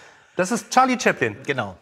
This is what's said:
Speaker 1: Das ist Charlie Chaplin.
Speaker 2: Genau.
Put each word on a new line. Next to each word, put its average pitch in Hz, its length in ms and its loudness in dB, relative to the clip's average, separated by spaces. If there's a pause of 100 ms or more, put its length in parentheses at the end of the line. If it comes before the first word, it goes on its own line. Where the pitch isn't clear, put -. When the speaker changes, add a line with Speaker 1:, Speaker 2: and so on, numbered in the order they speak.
(380)
Speaker 1:
Das 185 140 0
ist - 180 -4
Charlie 254 280 4
Chaplin. 131 380 0 (100)
Speaker 2:
Genau. 113 360 -4